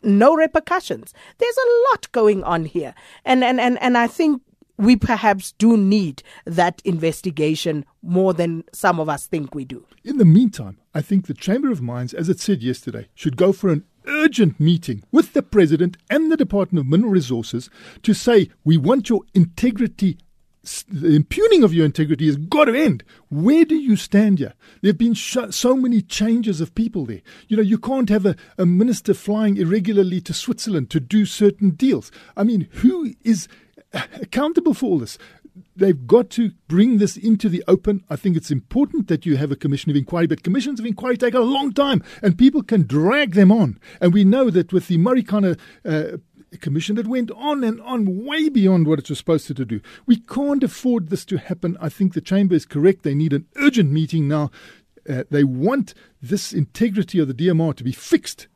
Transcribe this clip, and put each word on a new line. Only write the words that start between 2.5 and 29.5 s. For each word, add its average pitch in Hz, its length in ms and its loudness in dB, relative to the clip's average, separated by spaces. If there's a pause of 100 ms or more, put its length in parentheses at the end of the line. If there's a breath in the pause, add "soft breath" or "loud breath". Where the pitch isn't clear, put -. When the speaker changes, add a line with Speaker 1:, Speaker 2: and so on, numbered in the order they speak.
Speaker 1:
here. 151 300 -8 (320 loud breath)
And, 254 180 2
and, 247 160 0
and, 247 220 0
and 247 160 2
I 240 80 2
think 294 340 -2 (400)
we 233 160 6
perhaps 202 560 0
do 226 240 4
need 196 460 0 (220 loud breath)
that 175 400 -2
investigation 156 1000 -2 (180)
more 185 300 0
than 165 400 -4
some 180 260 0
of 156 100 -4
us 143 180 -6
think 151 280 -6
we 139 100 -8
do. 131 200 -16 (200)
Speaker 2:
In 277 140 -6
the 226 60 6
meantime, 160 540 4 (160)
I 151 80 -4
think 190 240 -2
the 147 80 -8
Chamber 262 360 -2
of 160 120 -4
Mines, 120 320 -8
as 165 140 -6
it 190 120 -2
said 170 220 -2
yesterday, 120 520 -8
should 135 220 -6
go 190 160 2
for 190 180 -2
an 151 140 -2 (220)
urgent 285 520 0
meeting 151 540 -2
with 311 220 2
the 285 80 0
President 175 560 0 (100)
and 311 240 0
the 320 40 0
Department 190 480 -2
of 131 60 -4
Mineral 202 220 2
Resources 123 560 -4 (340 loud breath)
to 220 120 2
say, 226 340 2 (160 soft breath)
"We 160 140 4
want 208 320 0
your 214 100 2 (140)
integrity, 202 840 0 (480)
s-, - 240 -14
the 160 260 0
impugning 381 480 4
of 175 120 4
your 165 100 2
integrity 151 420 0
has 147 100 2
got 190 280 2
to 226 100 0
end." 240 300 0 (240 soft breath)
Where 254 380 2
do 311 100 -2
you 262 200 2
stand 202 420 2
here? 123 160 -6 (260 soft breath)
There 190 80 2
have 185 100 0
been 233 160 2
sh-, - 220 -8 (140)
so 247 260 0
many 247 240 0
changes 214 600 -2
of - 120 -8
people 220 300 -4
there. 107 160 -10 (260 loud breath)
You 214 120 -2
know, 220 40 2
you 208 160 2
can't 254 300 -2
have 208 160 2
a, 196 120 0 (200 soft breath)
a 190 80 -2
minister 196 480 2
flying 208 460 -2